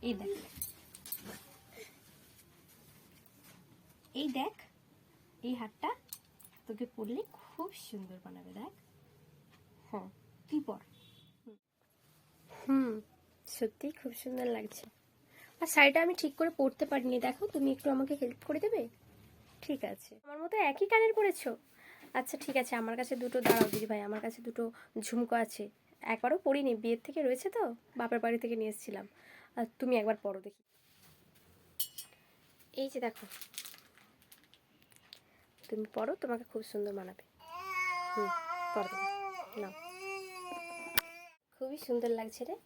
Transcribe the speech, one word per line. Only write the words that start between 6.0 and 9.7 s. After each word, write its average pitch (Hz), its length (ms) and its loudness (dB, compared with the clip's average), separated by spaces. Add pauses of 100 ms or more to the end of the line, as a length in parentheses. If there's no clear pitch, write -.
তোকে 226 180 -4 (120)
পরলে 233 260 -4 (180)
খুব 349 300 -8 (180)
সুন্দর 185 360 -12
বানাবে, 180 260 -18 (100)
দেখ। 302 120 -10 (1160)